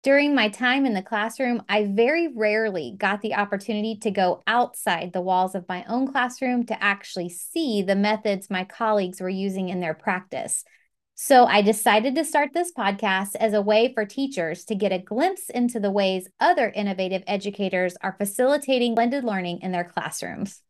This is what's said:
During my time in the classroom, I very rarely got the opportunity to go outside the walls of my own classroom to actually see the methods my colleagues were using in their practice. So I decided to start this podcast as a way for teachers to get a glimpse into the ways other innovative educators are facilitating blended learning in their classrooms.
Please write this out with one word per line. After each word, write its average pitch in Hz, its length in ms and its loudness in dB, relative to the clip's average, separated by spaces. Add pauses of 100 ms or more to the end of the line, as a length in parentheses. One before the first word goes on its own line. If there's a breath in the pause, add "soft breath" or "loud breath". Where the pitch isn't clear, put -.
During 285 300 4
my 220 140 4
time 247 360 0
in 240 100 2
the 190 80 -2
classroom, 233 640 -2
I 214 160 2
very 233 420 2
rarely 214 720 -2
got 202 240 0
the 214 140 -2
opportunity 208 640 -2
to 214 120 -4
go 185 380 0
outside 185 640 0
the 185 80 -4
walls 185 340 0
of 180 140 -8
my 180 200 -8
own 262 220 -2
classroom 247 560 -2
to - 160 -6
actually 196 460 -4
see 226 540 -4
the 190 120 0
methods 202 560 -2
my 185 140 -4
colleagues 202 560 -2
were 185 80 -4
using 190 400 -4
in 185 100 -4
their 165 160 -4
practice. - 720 -6 (500 soft breath)
So 254 300 8
I 208 180 4
decided 220 540 4
to 320 80 0
start 294 280 0
this 349 240 -2
podcast 196 600 -2
as 220 160 0
a 208 100 2
way 220 320 4
for 214 100 -2
teachers 202 600 -6
to 220 100 -4
get 196 160 0
a 185 80 0
glimpse 294 500 -2
into 240 300 -2
the 196 140 0
ways 190 360 0 (120)
other 294 280 4
innovative 190 600 -2
educators 190 720 -2
are 190 160 -6
facilitating 247 800 0
blended 240 260 2
learning 185 400 -4
in 190 80 -4
their 175 140 -2
classrooms. - 840 -8